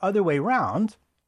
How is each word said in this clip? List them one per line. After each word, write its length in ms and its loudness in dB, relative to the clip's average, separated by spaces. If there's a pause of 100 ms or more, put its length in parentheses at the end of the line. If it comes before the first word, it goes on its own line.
other 180 0
way 160 2
around, 600 -2 (300)